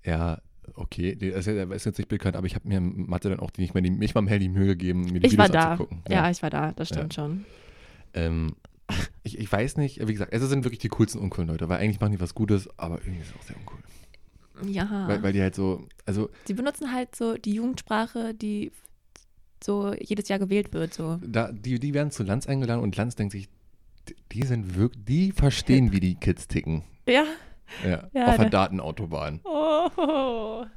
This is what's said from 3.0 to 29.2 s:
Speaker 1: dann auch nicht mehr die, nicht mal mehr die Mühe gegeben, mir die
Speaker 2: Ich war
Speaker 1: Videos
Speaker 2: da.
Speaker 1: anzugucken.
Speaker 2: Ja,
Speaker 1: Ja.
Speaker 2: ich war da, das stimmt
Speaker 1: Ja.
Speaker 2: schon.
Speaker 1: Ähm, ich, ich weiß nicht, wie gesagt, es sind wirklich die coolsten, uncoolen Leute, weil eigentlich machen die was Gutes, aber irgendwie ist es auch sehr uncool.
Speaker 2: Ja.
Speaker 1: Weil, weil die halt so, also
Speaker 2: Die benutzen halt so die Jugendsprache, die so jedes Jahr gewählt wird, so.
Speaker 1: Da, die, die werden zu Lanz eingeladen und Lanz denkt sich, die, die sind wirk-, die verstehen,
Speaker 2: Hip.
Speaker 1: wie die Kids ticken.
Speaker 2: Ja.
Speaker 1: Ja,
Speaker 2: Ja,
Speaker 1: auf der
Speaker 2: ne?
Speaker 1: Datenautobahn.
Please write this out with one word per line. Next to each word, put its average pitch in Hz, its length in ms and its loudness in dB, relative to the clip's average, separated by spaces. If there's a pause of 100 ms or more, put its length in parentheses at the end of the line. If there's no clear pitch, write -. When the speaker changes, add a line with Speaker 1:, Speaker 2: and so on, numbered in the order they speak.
Speaker 1:
dann - 80 -2
auch - 180 -6
nicht 92 160 -2
mehr 95 80 2
die, 92 80 4
nicht 104 240 0
mal 117 80 4
mehr 104 160 4
die 95 100 2
Mühe 95 200 4
gegeben, 90 380 2
mir 90 160 0
die - 40 4
Speaker 2:
Ich 240 100 8
war 208 120 8
Speaker 1:
Videos 165 160 4
Speaker 2:
da. 165 80 2
Speaker 1:
anzugucken. - 360 -4
Speaker 2:
Ja, 202 60 0 (120)
Speaker 1:
Ja. 175 40 4
Speaker 2:
ich 175 140 -2
war 156 80 0
da, 151 200 -2
das 160 180 -6
stimmt 156 280 -4
Speaker 1:
Ja. 151 60 -6
Speaker 2:
schon. 175 220 -6 (680)
Speaker 1:
Ähm, 82 420 0 (680)
ich, - 160 -8
ich 107 120 -4
weiß 113 260 0
nicht, 135 300 -2
wie 110 60 0
gesagt, 101 200 -2
es 113 140 2
sind 139 160 2
wirklich 123 180 -2
die 110 80 -2
coolsten, - 300 4
uncoolen 92 300 -2
Leute, 80 180 -2
weil 87 120 2
eigentlich 104 200 2
machen 104 120 2
die 95 80 -2
was 87 160 -4
Gutes, 104 420 2
aber 85 220 -6
irgendwie 90 220 -8
ist 78 100 -12
es - 60 -16
auch - 40 -18
sehr - 160 -16
uncool. - 1120 -14
Speaker 2:
Ja. 196 360 -2
Speaker 1:
Weil, 104 160 0
weil 98 100 2
die 98 80 4
halt 95 140 0
so, 95 320 -2 (180)
also 104 240 -2 (180)
Speaker 2:
Die 196 60 -4
benutzen 254 400 -4
halt 254 220 -6
so 226 240 -2
die 208 160 -4
Jugendsprache, 226 800 -4
die 214 360 -6 (920)
so 202 360 -2
jedes 202 300 -4
Jahr 196 80 2
gewählt 196 360 0
wird, 165 200 -2
so. 165 320 -4
Speaker 1:
Da, 113 260 -2
die, 117 280 -2
die 143 160 -2
werden 147 160 0
zu - 100 -6
Lanz 101 240 0
eingeladen 120 380 0
und 101 120 0
Lanz 113 200 -2
denkt 101 160 -2
sich, 98 180 -12 (580)
die, - 80 -16 (160)
die 113 140 -2
sind 104 320 -2
wirk-, 117 160 2 (120)
die 175 280 2
verstehen, 131 520 6
Speaker 2:
Hip. 98 100 4
Speaker 1:
wie 95 40 6
die 90 160 2
Kids - 320 0
ticken. - 360 -2 (260)
Speaker 2:
Ja. 277 160 6 (600)
Speaker 1:
Ja, - 280 0
Speaker 2:
Ja, 247 140 4
Speaker 1:
auf - 100 8
der - 80 8
Speaker 2:
ne? 110 60 4
Speaker 1:
Datenautobahn. 80 920 0